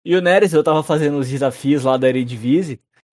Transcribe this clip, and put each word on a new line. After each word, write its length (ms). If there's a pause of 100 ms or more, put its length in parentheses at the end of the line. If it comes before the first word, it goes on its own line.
E 120
o 60
Neres, 320
eu 100
tava 200
fazendo 340
os 120
desafios 540
lá 140
da 120
Eredivisie, 720 (340)